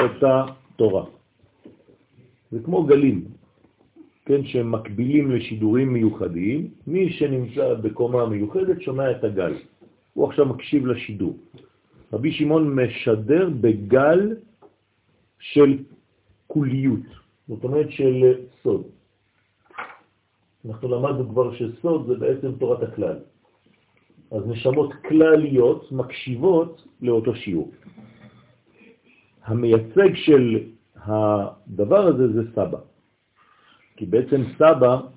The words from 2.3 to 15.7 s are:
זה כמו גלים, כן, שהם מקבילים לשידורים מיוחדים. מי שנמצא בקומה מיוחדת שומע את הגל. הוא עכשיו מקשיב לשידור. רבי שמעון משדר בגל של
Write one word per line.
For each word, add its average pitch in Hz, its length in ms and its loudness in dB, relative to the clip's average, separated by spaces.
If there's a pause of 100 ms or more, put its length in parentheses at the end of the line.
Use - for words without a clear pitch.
זה 117 140 -6
כמו 175 200 0
גלים, 135 400 4 (1000)
כן, 139 200 0
שהם 117 280 -4
מקבילים 123 580 -2
לשידורים 113 600 0
מיוחדים. 107 760 -2 (160)
מי 175 240 -2
שנמצא 131 640 -2
בקומה 117 520 -2
מיוחדת 113 560 -4
שומע 131 280 -4
את 117 140 -4
הגל. 95 300 -4 (600)
הוא 139 140 0
עכשיו 143 180 0
מקשיב 131 400 -4
לשידור. 104 520 -6 (720)
רבי 127 200 -2
שמעון 151 420 0
משדר 127 720 0 (120)
בגל 131 760 2 (1000)
של 139 400 4 (680)